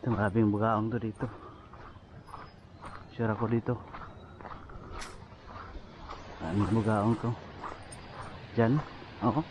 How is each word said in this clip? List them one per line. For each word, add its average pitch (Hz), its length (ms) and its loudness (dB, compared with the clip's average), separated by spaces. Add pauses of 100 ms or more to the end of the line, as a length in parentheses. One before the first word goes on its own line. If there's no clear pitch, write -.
Maraming 107 480 6
bugaong 110 320 4
to 117 160 0
dito. 113 240 -4 (1800)
Sure 117 160 0
ako 110 240 2
dito. 117 220 2 (2750)
Maraming 90 320 4
bugaong 110 480 6
to. 117 100 0 (1300)
Diyan. 143 240 6 (480)
Oo. 120 240 4